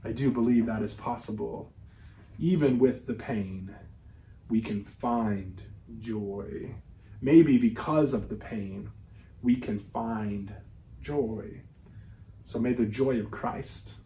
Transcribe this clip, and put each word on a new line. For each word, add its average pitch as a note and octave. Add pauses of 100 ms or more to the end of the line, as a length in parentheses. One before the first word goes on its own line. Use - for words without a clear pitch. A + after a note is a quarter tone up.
I A2+
do B2+
believe A#2
that A2
is G#2
possible. G#2+ (680)
Even D3+
with B2+
the A2+
pain, G2 (720)
we A2+
can G#2
find G#2 (380)
joy. G#2 (480)
Maybe C#3+
because C3
of G#2+
the A2
pain, G2+ (520)
we B2
can G#2
find G#2+ (460)
joy. A2+ (840)
So -
may B2
the A#2
joy B2
of G#2
Christ - (120)